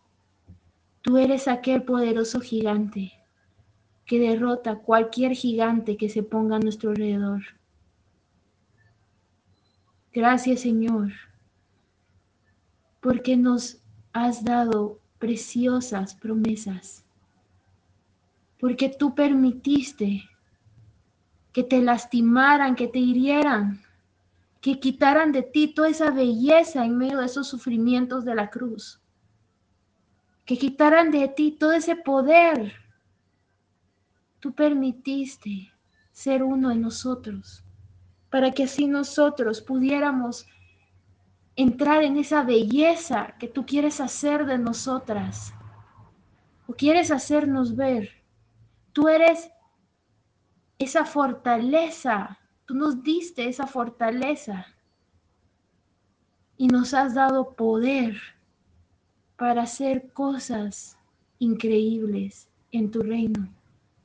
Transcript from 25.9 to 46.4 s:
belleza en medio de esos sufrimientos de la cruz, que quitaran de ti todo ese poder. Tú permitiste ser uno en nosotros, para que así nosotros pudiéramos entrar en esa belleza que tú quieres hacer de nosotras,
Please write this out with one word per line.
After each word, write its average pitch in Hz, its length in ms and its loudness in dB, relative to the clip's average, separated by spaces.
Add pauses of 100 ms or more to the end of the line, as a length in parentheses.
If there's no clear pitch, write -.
belleza 269 760 2
en 233 120 0
medio 262 220 -2
de 254 80 -2
esos 262 220 -6
sufrimientos 247 760 -2
de 240 100 -4
la 214 160 -2
cruz, 226 500 -12 (1400)
que 254 120 -2
quitaran 302 540 4
de 285 180 2
ti 302 240 0
todo 311 200 2
ese 330 240 0
poder. 277 760 4 (1700)
Tú 262 140 -10
permitiste 269 1200 -4 (400)
ser 269 300 -2
uno 262 280 0
en 226 120 0
nosotros, 226 840 -8 (680)
para 262 220 2
que 269 120 0
así 285 220 -2
nosotros 285 760 0
pudiéramos 262 840 -2 (1120)
entrar 294 480 2
en 285 140 0
esa 294 260 0
belleza 247 920 0
que 240 100 -12
tú 262 160 -6
quieres 294 360 -2
hacer 294 440 -2
de 269 140 -2
nosotras, 233 960 -6 (1120)